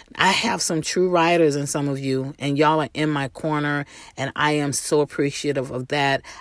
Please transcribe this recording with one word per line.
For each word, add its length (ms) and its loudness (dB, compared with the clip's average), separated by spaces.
I 160 4
have 280 0
some 220 0
true 260 0
riders 460 4
in 140 -2
some 200 -2
of 120 -4
you, 400 -4
and 180 -2
y'all 220 4
are 140 -4
in 160 0
my 180 -2
corner, 580 -4
and 180 -6
I 180 0
am 200 0
so 300 0
appreciative 680 -2
of 180 -8
that. 340 0